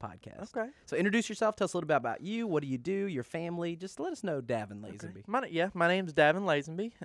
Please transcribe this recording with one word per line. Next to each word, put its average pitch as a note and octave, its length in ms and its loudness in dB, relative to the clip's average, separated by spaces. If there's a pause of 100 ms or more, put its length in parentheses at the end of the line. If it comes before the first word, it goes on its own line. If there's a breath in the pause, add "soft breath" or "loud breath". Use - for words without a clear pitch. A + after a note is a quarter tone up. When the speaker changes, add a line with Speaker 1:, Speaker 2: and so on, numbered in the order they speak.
Speaker 1:
Podcast. G#2 540 -12
Speaker 2:
Okay. A3+ 120 -2 (180 soft breath)
Speaker 1:
So - 100 -4
introduce G3+ 320 4
yourself. G#3+ 260 2
Tell G3 120 0
us - 80 -2
a - 20 2
little E3 100 -2
bit D3+ 100 6
about A#2+ 260 -2
you. A3 260 -4
What D#3 140 2
do C#3 60 -6
you C3 80 0
do? F#3+ 300 -2
Your C#3+ 160 -2
family. E3+ 540 -4
Just F#3+ 240 -10
let F4 120 -4
us C4+ 120 -10
know, D3 180 -2
Davin G#2+ 420 -4
Speaker 2:
Okay. G2 120 -12
Speaker 1:
Lazenby. C3+ 320 -12
Speaker 2:
My A#3+ 140 0
na-, A#3 60 -6
yeah, E3 260 0
my E3+ 120 4
name's F3+ 260 2
Davin D#3 300 6
Lazenby. E3 480 0 (140)